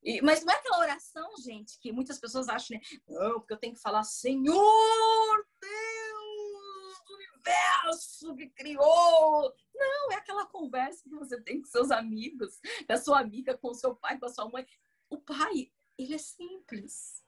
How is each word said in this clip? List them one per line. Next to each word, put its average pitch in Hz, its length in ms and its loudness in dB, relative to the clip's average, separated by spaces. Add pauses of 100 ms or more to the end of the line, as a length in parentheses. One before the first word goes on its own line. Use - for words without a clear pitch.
E, 233 160 -4
mas 311 220 4
não 349 100 4
é - 20 -2
aquela 494 220 -2
oração, 320 500 -4 (160)
gente, 214 360 -16
que 240 100 -12
muitas 262 300 -8
pessoas 240 280 -8
acham, - 280 -6
né? 220 60 -14 (260)
Não, 214 320 -4
porque - 120 -12
eu 214 60 -10
tenho 233 160 -12
que - 60 -20
falar, 214 240 -2
"Senhor 427 1400 4 (120)
Deus 415 1400 -12
do 392 100 -20
universo 339 1200 -2
que 277 140 -16
criou." 302 1040 6 (220)
Não, 539 380 -2
é - 20 -2
aquela 403 320 -6
conversa 269 560 -6
que 277 140 -16
você 254 260 -10
tem 247 180 -8
com - 60 -18
seus 247 240 2
amigos, 226 720 -4 (260)
com - 60 0
a 226 40 2
sua 285 220 4
amiga, 254 400 -4
com 240 120 -8
o 247 40 -10
seu 247 220 -2
pai, - 200 -6
com 254 100 -10
a 247 60 -10
sua 214 160 -8
mãe. 247 160 -10 (460)
O 302 100 -12
pai, 302 520 -6 (260)
ele 269 160 -8
é 311 40 -8
simples. - 1080 -16